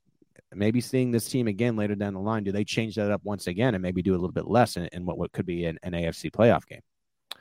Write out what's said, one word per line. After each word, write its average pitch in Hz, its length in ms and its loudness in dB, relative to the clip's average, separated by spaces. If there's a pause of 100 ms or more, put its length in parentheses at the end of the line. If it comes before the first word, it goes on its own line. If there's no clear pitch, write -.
(540)
maybe 110 280 2
seeing 127 300 0
this 117 180 2
team 123 180 0
again 110 300 0
later 104 180 0
down 101 180 -2
the 95 60 -6
line. 107 240 -2
Do 98 80 -2
they 101 140 0
change 110 300 -2
that 104 160 2
up 98 120 0
once 98 240 -6
again 104 280 2
and 92 60 -2
maybe 90 200 0
do 92 100 2
a 90 80 2
little 87 140 -2
bit - 160 -4
less 113 260 4
in, 87 160 -6
in 87 140 -8
what, 85 120 -4
what 85 140 -4
could 101 140 -4
be 87 180 -4
an, 82 180 -4
an 90 120 -6
A 85 140 -2
F 80 80 -2
C 78 140 -8
playoff 104 380 4
game? - 140 -18 (600)